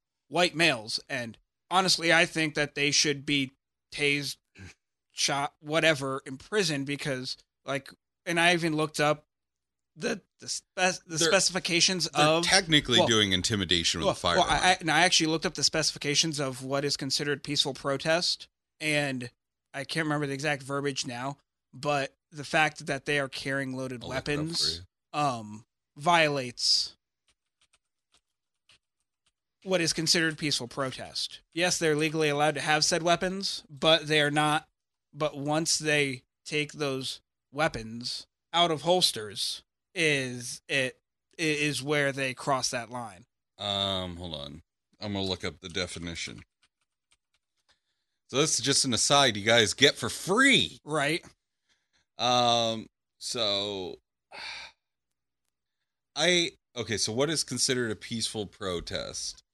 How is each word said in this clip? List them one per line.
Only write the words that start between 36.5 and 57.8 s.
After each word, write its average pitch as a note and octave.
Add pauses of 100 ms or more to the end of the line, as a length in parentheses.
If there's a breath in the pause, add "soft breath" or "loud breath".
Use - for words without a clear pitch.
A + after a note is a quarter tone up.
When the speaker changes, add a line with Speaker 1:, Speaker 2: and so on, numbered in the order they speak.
Speaker 1:
those C3+ (300)
weapons A#2+ (260)
out E3+
of D#3
holsters, A#2 (320)
is C3
it, C3 (400)
it D#3
is C#3+
where C#3+
they C3
cross C3
that A#2
line. A#2 (320)
Speaker 2:
Um, G2
hold E2+
on. C#2+ (400)
I'm G#2
gonna G2
look F#2
up D#2+
the F#2+
definition. E2+ (1900)
So A#2+
this D3+
is A2+
just C#3
an B2
aside C3+
you G2
guys A2+
get C3+
for A2+
free. G3+
Speaker 1:
Right. D3+ (960)
Speaker 2:
Um, A#2 (320)
so G2+ (360)
<sighs> - (1800 loud breath)
I, E3+ (260)
okay, G#2+
so -
what C3+
is D3+
considered B2